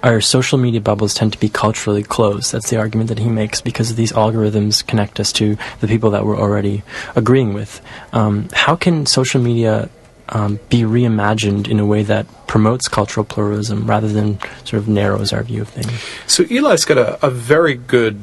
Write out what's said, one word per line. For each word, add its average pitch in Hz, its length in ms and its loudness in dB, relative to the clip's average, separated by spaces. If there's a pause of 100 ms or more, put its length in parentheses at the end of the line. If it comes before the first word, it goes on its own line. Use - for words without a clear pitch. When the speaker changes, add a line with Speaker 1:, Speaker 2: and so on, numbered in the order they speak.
Speaker 1:
Our 117 180 4
social 131 380 2
media 117 220 0
bubbles 104 340 0
tend 110 180 0
to - 60 -14
be 107 100 0
culturally 104 540 0
closed. 104 480 0
That's 120 180 -6
the 117 80 0
argument 110 320 -2
that 110 80 -4
he 110 120 0
makes, 107 300 -2
because 117 360 -2
these 113 160 0
algorithms 107 720 2
connect 104 340 -2
us 104 140 -2
to 104 240 0 (220)
the 110 80 -2
people 110 240 2
that 104 120 0
we're 104 140 0
already 101 460 0 (320)
agreeing 120 380 2
with. 107 280 -10 (320)
Um, 107 400 2
how - 220 2
can 160 320 0
social 131 340 2
media, 117 480 0 (400)
um, 104 300 -2 (100)
be 120 120 4
reimagined 107 880 2
in 107 120 2
a 104 80 2
way 104 160 2
that 107 240 -2 (180)
promotes 113 420 2
cultural - 360 -2
pluralism 104 640 -2
rather 107 200 0
than 104 320 0 (240)
sort - 100 -8
of 107 140 -2
narrows 101 460 0
our - 80 -2
view 113 220 -6
of 107 60 -12
things? - 220 -8 (360)
Speaker 2:
So - 160 2
Eli's 247 420 2
got 143 140 4
a, - 260 0
a 135 60 2
very 139 420 2
good 120 500 0